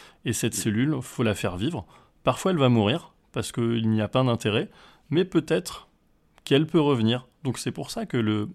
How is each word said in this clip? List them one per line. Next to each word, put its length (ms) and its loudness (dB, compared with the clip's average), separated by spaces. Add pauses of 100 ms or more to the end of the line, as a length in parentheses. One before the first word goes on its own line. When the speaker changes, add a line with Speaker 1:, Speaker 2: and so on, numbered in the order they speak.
(240)
Speaker 1:
Et 80 -2
cette 220 -2
Speaker 2:
Mhm. 80 -6
Speaker 1:
cellule, 400 0
faut 220 -4
la 100 2
faire 220 -4
vivre. 280 -4 (380)
Parfois, 300 0
elle 60 2
va 120 6
mourir 420 2 (200)
parce 200 -6
qu'il 380 0
n'y 100 2
a 80 -2
pas 140 0
d'intérêt, 480 0 (400)
mais 160 2
peut-être 640 -2 (560)
qu'elle 220 4
peut 140 2
revenir. 480 2 (160)
Donc 140 -4
c'est 120 -4
pour 200 -10
ça 160 -6
que 100 -6
le, 380 0